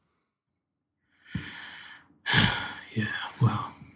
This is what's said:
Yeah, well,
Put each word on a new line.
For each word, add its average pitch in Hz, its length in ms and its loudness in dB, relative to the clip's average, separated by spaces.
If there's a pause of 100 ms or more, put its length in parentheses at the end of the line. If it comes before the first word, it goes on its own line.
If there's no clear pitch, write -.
(3000)
Yeah, 107 120 0 (340)
well, 107 320 4 (240)